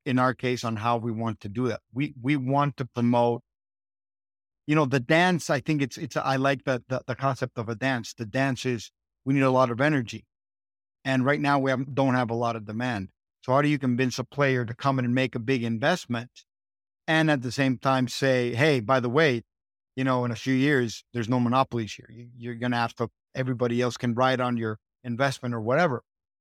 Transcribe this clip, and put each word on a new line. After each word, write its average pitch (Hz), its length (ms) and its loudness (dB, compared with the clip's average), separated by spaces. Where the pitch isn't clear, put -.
in 127 120 0
our 127 140 2
case 123 320 -4
on 113 120 -4
how 117 200 0
we 117 160 -4
want 113 280 -6
to 104 100 -12
do 120 180 -2
that. 107 120 -4
We, 139 280 -6
we 135 160 0
want 139 420 0
to 135 60 -4
promote, 120 580 2
you 151 80 2
know, 156 100 6
the 131 160 2
dance. 160 480 2
I 147 120 0
think 151 200 0
it's, 135 160 -4
it's, 147 200 -8
I 135 200 0
like 135 280 0
the, 127 240 0
the, 127 180 -4
the 127 80 -4
concept 131 420 -4
of 113 140 -6
a 117 40 -6
dance. 123 380 -4
The 117 140 -10
dance 131 400 -2
is 120 240 -4
we 135 80 0
need 139 100 2
a 135 80 4
lot 127 200 4
of 117 100 -2
energy. 135 460 0
And 131 200 2
right 147 160 2
now 143 200 2
we 135 100 0
have, 131 240 -4
don't 135 200 2
have 123 140 0
a 117 60 -4
lot 117 220 -2
of 107 100 -12
demand. 107 440 -4
So 127 100 -2
how 139 100 4
do 147 60 2
you 147 100 2
convince 127 400 0
a 127 60 -4
player 131 400 0
to 117 100 -8
come 135 240 0
in 127 60 0
and 120 100 0
make 131 220 0
a - 20 -6
big 117 240 0
investment 120 640 -2
and 160 240 4
at 143 100 2
the 120 120 -4
same 131 260 0
time 131 300 2
say, 127 440 0
"Hey, 139 280 4
by 127 200 2
the 120 80 0
way, 127 340 2
you 131 80 -2
know, 127 220 0
in 120 60 -2
a 110 40 -6
few 131 160 -2
years, 131 520 2
there's 117 140 -4
no 127 120 2
monopolies 120 540 0
here. - 180 -20
You, 120 240 -20
you're 120 200 -10
gonna 120 200 -2
have 117 200 -2
to, 117 120 -2
everybody 123 460 0
else 123 160 0
can 120 180 -2
ride 127 260 2
on 123 180 -2
your 110 200 -4
investment 123 500 -2
or 117 60 -6
whatever." 127 420 0